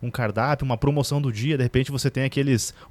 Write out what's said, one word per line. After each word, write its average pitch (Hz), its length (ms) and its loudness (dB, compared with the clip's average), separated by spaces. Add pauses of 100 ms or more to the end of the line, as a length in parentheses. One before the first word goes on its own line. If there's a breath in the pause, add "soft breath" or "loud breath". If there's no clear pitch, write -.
um 120 80 -4
cardápio, 120 540 0
uma 127 120 0
promoção 143 460 0
do 135 80 0
dia. 123 260 -2
De 127 60 2
repente 127 300 2
você 135 180 0
tem 131 140 -2
aqueles, 135 500 0 (160 soft breath)